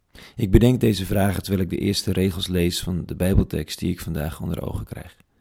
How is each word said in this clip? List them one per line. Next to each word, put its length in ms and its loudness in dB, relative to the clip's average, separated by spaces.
Ik 140 -2
bedenk 300 8
deze 260 0
vragen 360 0
terwijl 220 0
ik 60 -4
de 80 -4
eerste 340 -2
regels 340 0
lees 340 0
van 260 -4
de 100 -10
Bijbeltekst 640 0
die 120 -2
ik 100 -6
vandaag 400 -6
onder 280 -6
ogen 160 -8
krijg. 320 -14